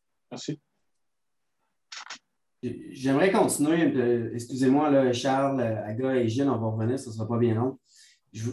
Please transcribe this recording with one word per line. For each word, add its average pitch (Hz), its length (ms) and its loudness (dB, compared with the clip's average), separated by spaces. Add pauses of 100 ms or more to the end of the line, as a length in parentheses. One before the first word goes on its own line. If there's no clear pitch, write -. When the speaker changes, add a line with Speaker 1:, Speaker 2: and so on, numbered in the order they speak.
(320)
Speaker 1:
Merci. - 260 -10 (2250)
Speaker 2:
J'aimerais 139 360 2
continuer, 160 640 2
euh, 120 400 0
excusez-moi, 131 560 2
là, 135 220 4
Charles, 135 480 0
euh, 110 260 -2
Aga 131 300 -2
et 117 140 2
Gilles, 139 180 0
on 120 100 0
va 110 100 -2
revenir, 113 300 -2
ce 120 140 -12
sera 110 160 -6
pas 117 100 -2
bien 113 180 2
long. 127 220 -2 (540)
Je, 113 220 -8